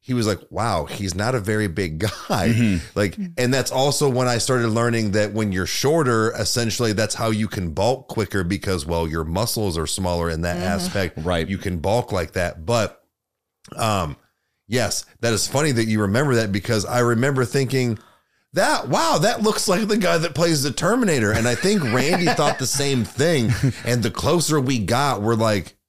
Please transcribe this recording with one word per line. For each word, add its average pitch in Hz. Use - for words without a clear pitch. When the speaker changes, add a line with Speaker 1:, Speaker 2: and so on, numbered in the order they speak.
Speaker 1:
He 127
was 117
like, 101
"Wow, 101
he's 98
not 107
a 120
very 107
big 80
guy." 107
Speaker 2:
Mm-hmm. 113
Speaker 1:
Like, 101
and 123
that's 127
also 139
when 123
I 120
started 120
learning 117
that 104
when 107
you're 92
shorter, 123
essentially 113
that's 107
how 113
you 110
can 87
bulk 123
quicker 101
because, 87
well, 82
your 80
muscles 95
are 80
smaller 87
in 80
that 87
Speaker 3:
Mm-hmm. 90
Speaker 1:
aspect. 90
Speaker 2:
Right. 85
Speaker 1:
You 95
can 90
bulk 104
like 90
that. 85
But, 113
um, 95
yes, 117
that 117
is 98
funny 147
that 113
you 110
remember 120
that 110
because 104
I 123
remember 123
thinking 127
that, 226
"Wow, 277
that 214
looks 214
like 208
the 214
guy 170
that 165
plays 160
the 143
Terminator." 165
And 113
I 120
think 196
Randy 135
Speaker 2:
<laughs> 240
Speaker 1:
thought 147
the 131
same 139
thing. 131
And 120
the 110
closer 151
we 127
got, 117
we're 113
like 110